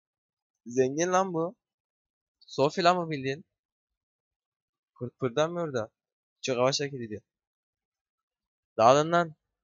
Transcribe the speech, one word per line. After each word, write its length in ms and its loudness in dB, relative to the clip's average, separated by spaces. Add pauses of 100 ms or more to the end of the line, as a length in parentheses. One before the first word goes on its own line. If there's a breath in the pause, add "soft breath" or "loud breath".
(680)
Zengin 460 0
lan 220 2
bu. 220 -4 (920)
Sofi 380 -2
lan 120 6
bu 140 -4
bildiğin. 340 -6 (1500)
Pır-, 160 -12
pırdanmıyor 640 -4
da. 160 -6 (520)
Çok 140 -4
yavaş 240 0
hareket 200 -8
ediyor. 220 -12 (1500)
Dağılın 360 6
lan. 220 0 (300)